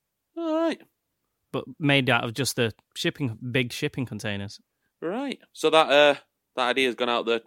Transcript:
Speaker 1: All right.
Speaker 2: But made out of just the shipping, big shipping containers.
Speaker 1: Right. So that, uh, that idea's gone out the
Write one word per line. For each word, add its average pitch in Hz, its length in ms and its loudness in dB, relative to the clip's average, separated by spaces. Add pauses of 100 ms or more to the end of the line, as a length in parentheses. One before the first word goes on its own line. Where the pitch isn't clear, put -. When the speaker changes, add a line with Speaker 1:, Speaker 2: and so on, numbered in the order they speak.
(360)
Speaker 1:
All 330 180 -4
right. 330 260 -2 (720)
Speaker 2:
But - 120 -6 (140)
made 139 320 2
out 120 140 2
of 113 100 -6
just 131 220 -4
the 117 160 0 (240)
shipping, 139 420 -4 (120)
big 123 220 -2
shipping 139 340 -6
containers. 101 540 -8 (400)
Speaker 1:
Right. 233 380 -6 (140)
So 160 180 0
that, 156 200 6
uh, 143 240 6 (420)
that 123 120 0
idea's 123 260 0
gone 120 140 -2
out 117 180 0
the 117 200 0